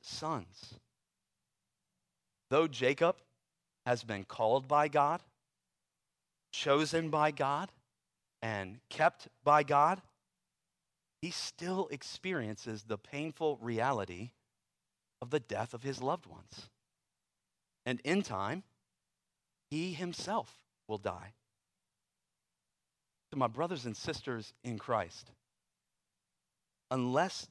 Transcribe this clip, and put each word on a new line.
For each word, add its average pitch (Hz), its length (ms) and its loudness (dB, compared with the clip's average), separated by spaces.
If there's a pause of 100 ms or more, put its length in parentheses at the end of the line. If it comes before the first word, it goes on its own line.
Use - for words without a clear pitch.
sons. 117 760 -8 (1800)
Though 165 160 6
Jacob 139 480 2 (680)
has 120 180 0
been 107 200 -6
called 120 440 2
by 147 200 4
God, 147 340 2 (1300)
chosen 156 560 2
by 151 220 4
God, 143 400 -2 (720)
and 104 340 -4 (120)
kept - 400 2 (140)
by 147 200 6
God, 147 380 4 (1200)
he 175 80 -6
still 185 580 -2
experiences 113 960 -4
the 107 160 -2
painful 151 640 -2
reality 113 680 -2 (920)
of 123 80 -12
the 151 80 4
death 110 340 -4
of 117 80 -10
his 127 220 -6
loved 156 240 -2
ones. 82 420 -20 (1120)
And 123 200 -2
in 180 180 2
time, 110 400 -4 (1080)
he 170 220 -2
himself 180 640 -6 (280)
will 107 120 -4
die. 95 340 -6 (2000)
To 147 60 -6
my 127 100 4
brothers 131 400 -4
and 110 100 -4
sisters 123 560 -6 (100)
in 120 140 -4
Christ, 104 540 -2 (1600)
unless 131 600 0